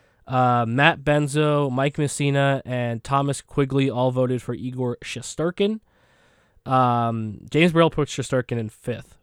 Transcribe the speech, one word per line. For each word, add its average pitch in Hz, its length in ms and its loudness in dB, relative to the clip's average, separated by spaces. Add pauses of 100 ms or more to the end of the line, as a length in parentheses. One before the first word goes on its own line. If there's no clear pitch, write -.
(280)
Uh, 123 400 2
Matt 135 340 2
Benzo, 147 720 2
Mike 135 260 -2
Messina, 139 680 0
and 120 380 -4
Thomas 139 380 -2
Quigley 135 480 0
all 127 220 0
voted 127 300 0
for - 120 -8
Igor 127 500 -6
Shesterkin. 180 760 -4 (840)
Um, 117 760 0 (100)
James 165 240 4
Burrell 165 160 4
puts 151 260 -4
Shesterkin 127 420 -2
in 110 120 -4
fifth, - 540 -10